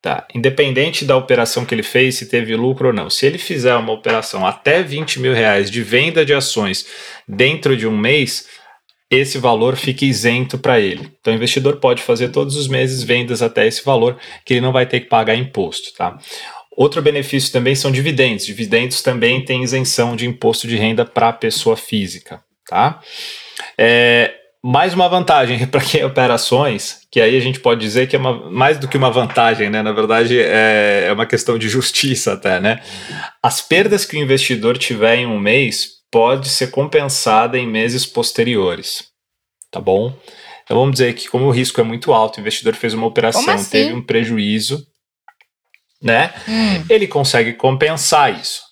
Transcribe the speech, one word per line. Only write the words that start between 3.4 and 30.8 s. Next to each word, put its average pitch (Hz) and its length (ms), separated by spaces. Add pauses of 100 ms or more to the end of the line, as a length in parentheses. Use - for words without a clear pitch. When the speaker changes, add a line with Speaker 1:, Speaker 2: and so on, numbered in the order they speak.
Speaker 1:
uma 113 160
operação 110 540
até 151 360
vinte 147 360
mil 131 140
reais 101 380
de 117 120
venda 151 420
de 143 100
ações 107 520 (420)
dentro 135 480
de 110 100
um 110 100
mês, 131 520 (640)
esse 135 280
valor 123 380
fica 135 280
isento 120 540
pra 123 220
ele. 92 300 (100)
Então, 113 120
o 113 40
investidor 131 400
pode - 260
fazer 120 260
todos 143 280
os 143 120
meses 131 340
vendas 120 380
até 113 260
esse - 180
valor, 123 340 (260)
que 127 100
ele 120 60
não 127 120
vai 127 120
ter 123 160
que - 60
pagar 113 280
imposto, 117 600
tá? 90 220 (580)
Outro 147 260
benefício 139 500
também 131 220
são 135 160
dividendos. 131 560
Dividendos 113 560
também 123 420
têm 127 180
isenção 127 520
de 117 120
imposto 117 420
de 117 80
renda 110 280
pra 113 280
pessoa 113 440
física, 92 680 (260)
tá? 123 320 (760)
É, 120 560 (300)
mais 156 320
uma 180 140
vantagem 131 580
<laughs> - 0
pra 135 140
quem 139 240
opera 127 300
ações, 123 680 (100)
que 120 100
aí 113 160
a 127 40
gente 131 180
pode 117 220
dizer 110 260
que 135 80
é 139 40
uma, 127 300
mais 131 300
do 139 80
que 135 100
uma 131 140
vantagem, 113 580
né? 107 140
Na 107 100
verdade, 113 460
é, 104 680